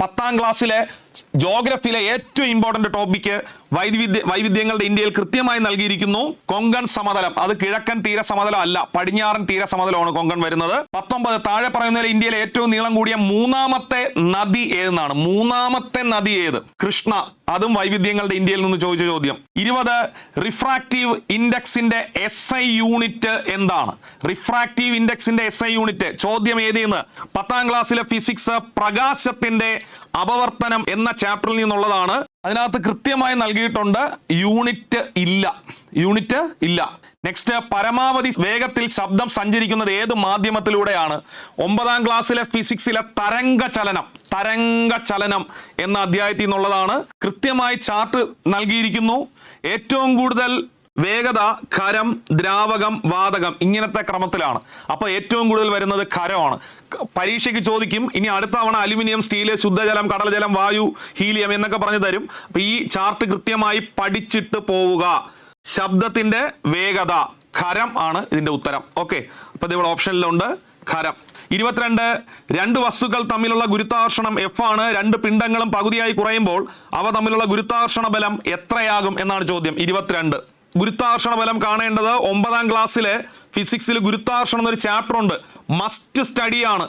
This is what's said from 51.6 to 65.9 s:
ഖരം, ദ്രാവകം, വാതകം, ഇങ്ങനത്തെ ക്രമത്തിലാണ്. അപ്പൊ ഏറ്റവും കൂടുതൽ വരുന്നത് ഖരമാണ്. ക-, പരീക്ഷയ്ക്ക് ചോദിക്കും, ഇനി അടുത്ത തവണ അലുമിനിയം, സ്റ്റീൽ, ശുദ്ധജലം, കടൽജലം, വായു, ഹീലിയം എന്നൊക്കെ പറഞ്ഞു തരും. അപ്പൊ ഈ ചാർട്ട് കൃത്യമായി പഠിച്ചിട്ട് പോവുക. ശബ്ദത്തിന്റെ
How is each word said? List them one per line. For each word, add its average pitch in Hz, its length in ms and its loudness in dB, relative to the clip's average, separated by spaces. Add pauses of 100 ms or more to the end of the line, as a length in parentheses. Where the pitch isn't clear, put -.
ഖരം, 220 460 0 (100)
ദ്രാവകം, 214 760 0
വാതകം, 180 560 0
ഇങ്ങനത്തെ 214 400 0
ക്രമത്തിലാണ്. 185 580 -2 (300)
അപ്പൊ 202 180 -2
ഏറ്റവും 220 400 0
കൂടുതൽ 220 220 4
വരുന്നത് 196 360 0 (120)
ഖരമാണ്. 170 400 0 (360)
ക-, - 120 -8 (100)
പരീക്ഷയ്ക്ക് 220 440 0
ചോദിക്കും, 220 540 0
ഇനി 208 140 0
അടുത്ത 202 220 0
തവണ 226 260 2
അലുമിനിയം, 220 460 0
സ്റ്റീൽ, 214 340 0
ശുദ്ധജലം, 208 540 2
കടൽജലം, 208 440 0
വായു, 208 400 2 (240)
ഹീലിയം 208 360 0
എന്നൊക്കെ 208 240 -2
പറഞ്ഞു 208 200 0
തരും. 196 300 0 (180)
അപ്പൊ - 140 -2
ഈ 220 260 0
ചാർട്ട് 202 380 0
കൃത്യമായി 214 580 0 (180)
പഠിച്ചിട്ട് 214 580 -2
പോവുക. 180 720 0 (320)
ശബ്ദത്തിന്റെ 214 880 0 (140)